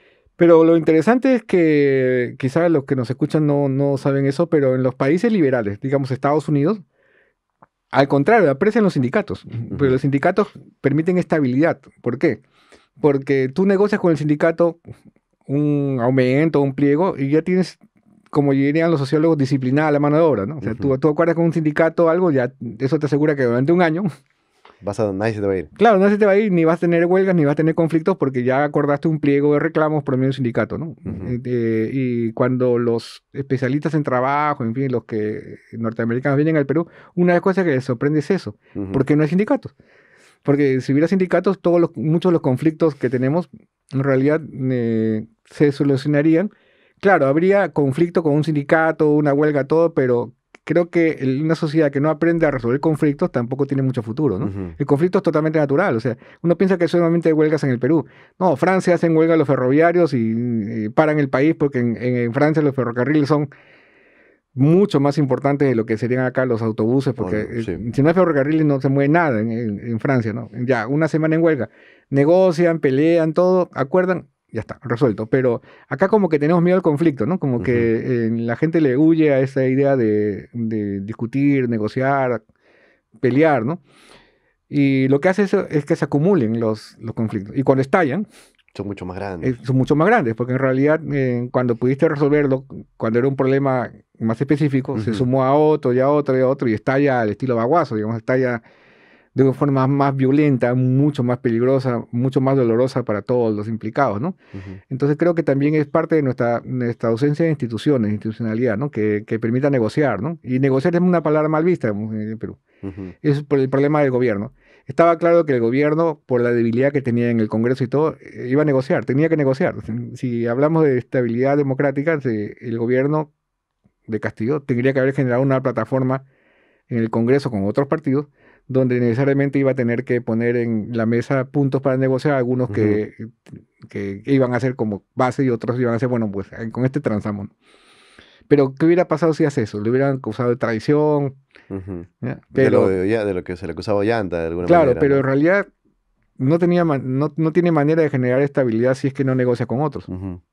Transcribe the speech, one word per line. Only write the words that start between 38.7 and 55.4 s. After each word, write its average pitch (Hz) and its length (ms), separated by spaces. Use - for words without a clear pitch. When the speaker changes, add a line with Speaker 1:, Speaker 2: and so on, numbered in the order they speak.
Speaker 2:
Ujú. 98 160
Speaker 1:
porque 135 240
no 151 80
hay 147 60
sindicatos. 202 460
Porque 139 360
si 131 140
hubiera 151 140
sindicatos, 185 520
todos 175 220
los, 165 160
muchos 156 320
de 175 40
los 160 80
conflictos 151 540
que 127 140
tenemos, 135 400
en 135 120
realidad, 139 360
eh, 110 540
se 147 220
solucionarían. 147 800
Claro, 180 240
habría 175 480
conflicto 160 500
con 151 100
un 151 120
sindicato, 156 640
una 147 220
huelga, 143 320
todo, 165 280
pero 120 380
creo 170 280
que 165 220
el, 135 280
una 160 140
sociedad 156 360
que 139 80
no 156 120
aprende 165 340
a 147 60
resolver 123 280
conflictos 156 520
tampoco 131 340
tiene 135 160
mucho 127 220
futuro, 110 340
¿no? 107 80
Speaker 2:
Ujú. 95 320
Speaker 1:
El 143 80
conflicto 165 320
es 185 60
totalmente 156 340